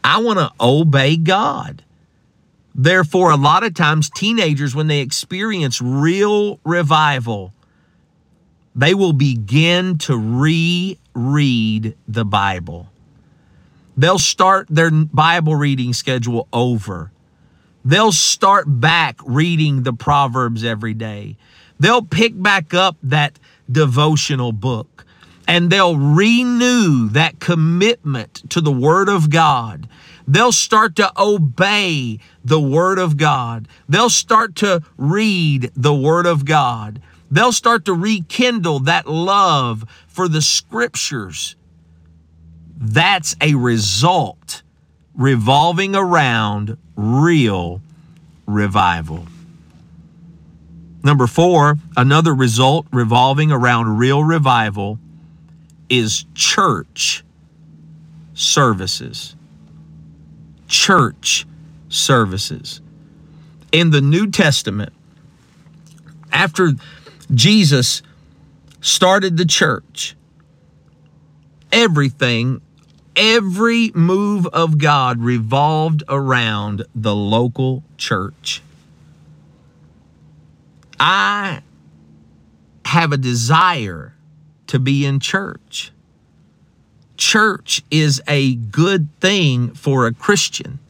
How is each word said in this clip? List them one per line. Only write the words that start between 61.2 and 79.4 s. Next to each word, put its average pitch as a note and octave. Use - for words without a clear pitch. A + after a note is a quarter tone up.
services. -
In E3
the D3
New F3
Testament, C3
after E3+
Jesus C#3+
started F#3+
the F3+
church, -
everything, C3+
every A3
move F#3+
of D#3+
God C3
revolved D3
around A2+
the G#2+
local B2
church. -